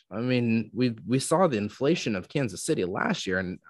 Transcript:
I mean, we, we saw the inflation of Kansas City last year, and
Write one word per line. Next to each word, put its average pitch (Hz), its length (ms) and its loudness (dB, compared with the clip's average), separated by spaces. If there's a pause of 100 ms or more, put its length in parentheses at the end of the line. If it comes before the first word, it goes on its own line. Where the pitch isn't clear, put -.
(100)
I 101 100 -6
mean, 120 520 2
we, 120 220 0 (120)
we 123 120 2
saw 165 280 2
the 127 120 2
inflation 117 580 0
of 87 120 -6
Kansas 117 360 -2
City 123 200 0
last 110 420 -2
year, 92 120 0
and 90 200 -4 (120)